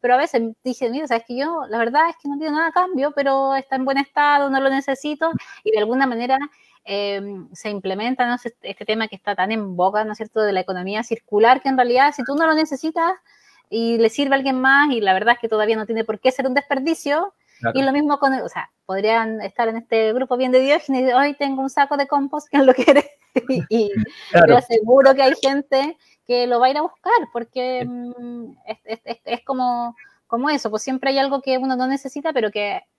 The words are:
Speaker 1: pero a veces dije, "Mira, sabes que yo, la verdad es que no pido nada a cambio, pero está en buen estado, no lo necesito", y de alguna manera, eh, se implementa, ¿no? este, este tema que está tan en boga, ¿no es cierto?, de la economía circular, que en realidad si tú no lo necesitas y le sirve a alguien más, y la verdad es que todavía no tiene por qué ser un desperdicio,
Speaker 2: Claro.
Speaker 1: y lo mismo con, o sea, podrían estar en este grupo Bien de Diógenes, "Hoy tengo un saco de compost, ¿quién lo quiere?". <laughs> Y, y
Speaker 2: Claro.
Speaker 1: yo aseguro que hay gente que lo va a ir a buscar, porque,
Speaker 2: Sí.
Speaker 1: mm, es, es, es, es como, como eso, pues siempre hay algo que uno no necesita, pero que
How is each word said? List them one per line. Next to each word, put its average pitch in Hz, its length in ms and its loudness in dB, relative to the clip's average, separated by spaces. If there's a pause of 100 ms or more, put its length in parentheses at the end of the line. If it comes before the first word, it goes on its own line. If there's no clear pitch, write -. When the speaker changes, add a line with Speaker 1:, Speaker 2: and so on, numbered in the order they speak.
Speaker 1:
pero 247 120 2
a 254 40 4
veces 269 240 0 (220)
dije, 247 260 -4
"Mira, 285 180 -6
sabes 233 200 -2
que 240 100 -10
yo, 302 320 -4
la 220 100 -6
verdad 269 300 2
es 330 120 -10
que 285 80 -8
no 285 80 -6
pido 311 140 -4
nada 320 160 0
a 320 40 -2
cambio, 359 440 0
pero 269 400 0
está 269 200 -4
en 262 100 -2
buen 269 120 0
estado, 285 520 2
no 269 100 0
lo 269 100 2
necesito", 294 640 -4 (320)
y 427 80 -2
de 427 80 2
alguna 262 280 0
manera, 247 300 -2 (480)
eh, 202 360 -4 (320)
se 208 160 -10
implementa, 208 580 -4
¿no? 247 80 -2
este, 240 260 -10
este - 240 -14
tema 220 220 -2
que 208 80 -12
está 202 200 -6
tan 190 160 -2
en 208 240 -6
boga, 196 300 0
¿no 214 80 -8
es - 40 -12
cierto?, 220 240 -4
de 208 120 2
la 185 80 0
economía 190 420 -6
circular, 226 580 2
que 269 80 -2
en 269 80 0
realidad 254 380 4
si 269 80 -8
tú 269 120 -4
no 320 120 2
lo 320 80 4
necesitas 320 580 -2 (560)
y 226 300 0
le 226 100 4
sirve 277 240 -2
a 269 40 2
alguien 262 240 -2
más, 277 300 4
y 233 100 -2
la 196 120 2
verdad 214 220 2
es 240 40 -18
que 226 100 -6
todavía 214 260 0
no 220 100 -6
tiene 220 180 -4
por 214 160 -6
qué 254 120 2
ser 269 160 -4
un 254 80 -2
desperdicio, 294 760 -2 (260)
Speaker 2:
Claro. 139 180 -2
Speaker 1:
y 269 60 0
lo 269 80 2
mismo 285 280 0
con, 269 140 2
o 208 160 -6
sea, - 220 -12 (140)
podrían 220 560 -2
estar 226 260 -4
en 220 100 -4
este 220 360 0
grupo 254 240 -2
Bien 254 140 0
de 254 100 6
Diógenes, 262 520 0
"Hoy 277 220 4
tengo 269 260 -4
un 269 80 -4
saco 277 280 0
de 277 100 0
compost, 277 420 -4
¿quién 277 160 4
lo 254 80 8
quiere?". 269 300 6 (320)
<laughs> - 140 -2
Y, 262 200 -2
y 214 220 0 (400)
Speaker 2:
Claro. 175 220 8
Speaker 1:
yo 240 40 8
aseguro 247 560 6
que 269 80 2
hay 262 180 6
gente 277 560 0 (300)
que 247 220 0
lo 247 120 2
va 247 80 4
a - 40 6
ir 285 60 -2
a 302 40 -2
buscar, 349 320 -2 (180)
porque, 247 520 -6
Speaker 2:
Sí. 240 40 -8
Speaker 1:
mm, 240 680 -12 (100)
es, 220 200 -12
es, 226 200 -10
es, 226 180 -10
es 240 220 -8
como, 247 500 -4 (300)
como 247 240 -2
eso, 262 220 -2
pues 214 100 -4
siempre 269 300 -4
hay 269 80 0
algo 269 240 0
que 262 160 -2
uno 262 160 -2
no 247 100 -2
necesita, 277 480 -6
pero 226 160 0
que 202 320 -6 (180)